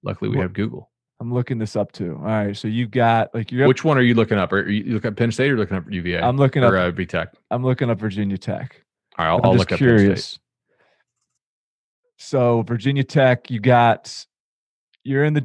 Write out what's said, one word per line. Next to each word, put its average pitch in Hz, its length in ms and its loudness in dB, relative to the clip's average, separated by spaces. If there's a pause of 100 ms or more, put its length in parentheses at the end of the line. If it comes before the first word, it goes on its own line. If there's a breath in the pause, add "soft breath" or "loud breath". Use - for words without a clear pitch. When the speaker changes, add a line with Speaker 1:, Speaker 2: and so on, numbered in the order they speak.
Speaker 1:
luckily 101 280 -6
we - 60 -2
Speaker 2:
Well, - 80 -2
Speaker 1:
have 92 100 -8
Google. 110 360 -8 (300)
Speaker 2:
I'm 117 140 -8
looking 123 240 -4
this 110 180 -6
up 101 160 -4
too. 87 260 -8
All 69 60 -12
right. 104 320 -4
So 110 120 -8
you've 113 220 -4
got, 113 440 0
like, 113 180 -6
you're 127 160 2
Speaker 1:
Which - 160 2
one 151 140 4
are 123 40 4
you 120 120 4
looking 110 240 2
up? 90 160 0
Are 98 120 0
you 104 280 -4
looking 107 140 -4
at 104 80 -8
Penn 117 140 0
State 131 200 0
or 127 80 0
looking 98 180 -2
up 87 140 -6
U 92 100 -6
V 87 140 -4
A? 85 80 -2
Speaker 2:
I'm 123 160 0
looking 135 260 2
Speaker 1:
Or, 95 140 4
Speaker 2:
up, 90 80 2
Speaker 1:
uh, 90 60 0
V 92 120 -4
tech? 82 300 -6 (160)
Speaker 2:
I'm 123 120 -4
looking 127 280 -2
up 107 80 -2
Virginia 101 400 -4
Tech. - 440 -10 (360)
Speaker 1:
All 82 80 0
right, 80 40 2
I'll, 87 100 2
Speaker 2:
I'm 87 40 0
Speaker 1:
I'll 95 80 4
Speaker 2:
just 95 180 2
Speaker 1:
look - 20 -4
up 92 60 -4
Penn 120 200 6
State. - 0 -
Speaker 2:
curious. 98 400 2 (1800)
So 120 460 0
Virginia 131 420 -2
Tech, 131 460 2
you 117 100 -4
got, 120 640 2 (800)
you're 139 200 0
in 151 100 0
the, 139 100 0